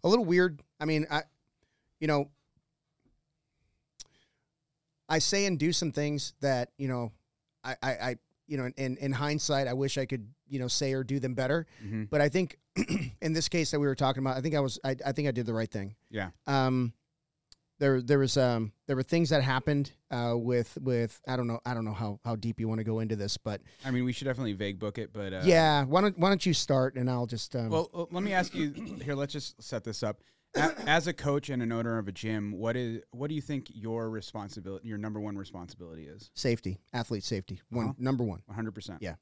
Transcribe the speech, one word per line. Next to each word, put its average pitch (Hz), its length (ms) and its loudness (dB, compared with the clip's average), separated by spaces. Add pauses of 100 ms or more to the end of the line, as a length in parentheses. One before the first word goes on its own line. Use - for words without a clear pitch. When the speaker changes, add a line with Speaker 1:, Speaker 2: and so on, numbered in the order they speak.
Speaker 1:
a 170 40 6
little 226 160 8
weird. 175 380 4 (180)
I 151 40 -4
mean, 156 260 2
I, 147 120 0 (760)
you 156 60 -2
know, 147 240 2 (2750)
I 160 100 4
say 202 280 2
and 180 120 0
do 156 140 2
some 165 200 0
things 147 480 -2
that, 131 380 2
you 139 100 -4
know, 120 240 -2 (520)
I, 131 180 -6
I, 131 80 0
I, 120 260 -2 (300)
you 147 100 -6
know, 127 200 -2
in, 131 200 -2
in 139 160 -2
hindsight, 143 560 0
I 123 60 -2
wish 135 240 0
I 131 80 0
could, 117 200 -6 (220)
you 135 100 -4
know, 127 100 -2
say 135 240 0
or 131 120 0
do 135 140 0
them 127 160 -2
better. 135 320 0 (180)
Speaker 2:
Mm-hmm. 107 200 -4
Speaker 1:
But 147 160 2
I 147 80 6
think 180 300 0 (300)
<clears throat> 160 320 -4
in 160 120 0
this 160 160 0
case 165 240 0
that 151 80 2
we 143 60 4
were 139 80 4
talking 135 280 2
about, 131 140 0
I 131 40 -4
think 151 140 -2
I 147 60 4
was, 135 240 0
I, 135 200 0
I 135 80 0
think 147 160 0
I - 20 2
did 120 160 0
the 113 80 0
right 113 160 0
thing. 98 240 -6 (160)
Speaker 2:
Yeah. 98 200 -4 (160)
Speaker 1:
Um, 127 460 2 (880)
there, 135 220 4
there 131 180 4
was, 135 180 4
um, 120 360 2 (140)
there 139 80 0
were 131 80 0
things 170 280 2
that 147 120 4
happened, 135 480 2 (200)
uh, 120 260 0
with, 120 440 0
with, 117 460 0
I 127 100 -2
don't 120 120 0
know, 117 180 -4
I 123 80 -2
don't 113 100 -2
know 107 80 -2
how, 104 320 -4
how 117 120 -2
deep 113 240 -4
you 110 80 0
wanna 110 160 -2
go 110 160 0
into 110 160 -2
this, 101 200 -4
but 104 240 -6 (240)
Speaker 2:
I 135 60 -4
mean, 123 140 2
we 127 80 0
should 135 140 -4
definitely 123 260 -2
vague 101 260 -2
book 104 200 -4
it, 113 140 -8
but, 98 200 -6
uh, - 120 -4
Speaker 1:
Yeah, 160 400 6
why 147 160 4
don't, 202 160 2
why 175 120 4
don't 196 180 4
you 170 80 4
start 131 400 2
and 127 160 0
I'll 123 160 0
just, 117 300 -6
um, 113 140 -2
Speaker 2:
Well, 160 220 0
uh, 170 200 -4
let 180 100 -4
me 202 120 0
ask 180 200 2
you 156 180 0
<clears throat> 156 320 -10
here. 139 120 -2
Let's 143 160 -2
just - 280 -8
set 117 220 -6
this 113 220 -6
up. 104 160 -4 (340)
A-, - 60 4
Speaker 1:
<clears throat> 233 260 2
Speaker 2:
as 151 220 4
a 175 40 -2
coach 143 380 -2
and 127 100 -2
an 117 120 -2
owner 117 260 0
of 104 80 -4
a 101 60 -8
gym, 104 400 -4
what 113 240 -2
is, 117 340 -4
what 127 180 -8
do 156 60 -4
you 151 60 -2
think 143 340 -6
your 113 360 -4
responsibility, 101 760 -8
your 107 120 -6
number 107 200 -4
one 104 180 -4
responsibility 87 680 -12
is? 73 300 -18
Speaker 1:
Safety, 117 440 -2 (140)
athlete 117 320 -4
safety, 95 460 -6
one, 117 160 -2
Speaker 2:
Uh-huh. 139 120 -4
Speaker 1:
number 127 240 0
one. 101 240 -4
Speaker 2:
One 101 80 -16
hundred 110 220 -6
percent. 98 260 -12
Speaker 1:
Yeah. 87 200 -6